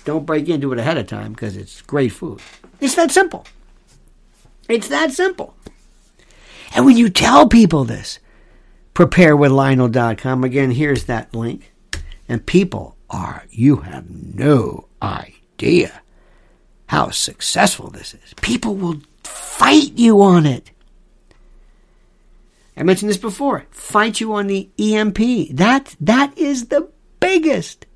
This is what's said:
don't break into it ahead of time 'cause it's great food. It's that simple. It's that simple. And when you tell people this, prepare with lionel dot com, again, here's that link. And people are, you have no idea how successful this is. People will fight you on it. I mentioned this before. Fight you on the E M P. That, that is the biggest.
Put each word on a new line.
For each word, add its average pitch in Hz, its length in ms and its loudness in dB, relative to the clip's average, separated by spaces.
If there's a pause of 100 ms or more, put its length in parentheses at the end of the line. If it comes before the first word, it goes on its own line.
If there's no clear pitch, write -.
don't 147 200 -4
break 151 240 -4
into 139 240 -2
it 120 60 -6
ahead 151 180 -2
of 107 120 -6
time 107 260 -12
'cause 104 220 -10
it's - 260 -18
great 135 300 -2
food. - 280 -14 (400)
It's 269 140 -2
that 330 160 2
simple. - 340 0 (1200)
It's 226 180 -2
that 285 240 -2
simple. 359 460 -4 (1200)
And 254 100 4
when 247 100 8
you 233 120 4
tell 254 400 4
people 170 360 6
this, 110 360 -10 (760)
prepare 170 420 4
with 143 140 4
lionel 135 380 2
dot 117 300 0
com, 131 260 -4
again, 131 260 0
here's 139 360 -2
that 113 280 -8
link. - 380 -10 (560)
And 117 180 -6
people 175 500 -10 (140)
are, - 400 -14
you 127 280 0
have - 300 -16
no - 800 -4 (160)
idea - 1000 -4 (840)
how 143 240 -2
successful - 800 -4
this - 240 -20
is. - 260 -20
People 220 360 -4
will 170 240 -6 (240)
fight - 720 0
you 226 240 6
on 180 240 6
it. - 240 -4 (2000)
I - 80 -6
mentioned 190 260 2
this 190 60 0
before. 220 560 -6
Fight 214 480 -2
you 220 140 -6
on 202 120 -4
the 196 320 -6
E 214 160 0
M 214 180 0
P. 220 400 -2
That, 226 480 0
that 254 380 0
is 277 280 -4
the 294 220 -2 (300)
biggest. 320 760 -2